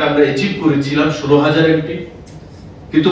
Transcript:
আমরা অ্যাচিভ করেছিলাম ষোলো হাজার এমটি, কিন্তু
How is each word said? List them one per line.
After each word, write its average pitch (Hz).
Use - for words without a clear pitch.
আমরা 147
অ্যাচিভ -
করেছিলাম 147
ষোলো 143
হাজার 160
এমটি, 160
কিন্তু 160